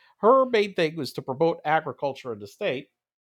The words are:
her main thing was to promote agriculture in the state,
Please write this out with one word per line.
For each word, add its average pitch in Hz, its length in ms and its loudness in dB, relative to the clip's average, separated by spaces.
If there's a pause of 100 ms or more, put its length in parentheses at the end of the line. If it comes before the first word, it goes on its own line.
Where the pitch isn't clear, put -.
(180)
her 262 260 6
main 214 300 0
thing 165 220 0
was 139 180 -8
to 139 80 -8
promote 165 420 0
agriculture 139 720 -4
in 101 60 -12
the 104 60 -14
state, 147 420 -6 (420)